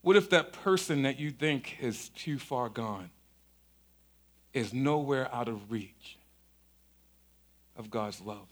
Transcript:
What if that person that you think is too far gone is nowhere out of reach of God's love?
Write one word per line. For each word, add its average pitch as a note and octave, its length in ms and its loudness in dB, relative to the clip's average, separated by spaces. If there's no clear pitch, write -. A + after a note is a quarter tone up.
What F#3+ 160 8
if F#3 140 6
that E3 200 4
person F3 520 2
that C3+ 140 0
you D3 140 -4
think C#3 480 -2
is A#2+ 300 -4
too - 280 -6
far B2+ 300 -4
gone G#2 440 -6
is A2 200 -2
nowhere C3+ 600 0
out B2 140 -2
of G#2+ 240 -8
reach - 460 -10
of G#2+ 120 -12
God's G#2+ 300 -4
love? G2+ 320 -12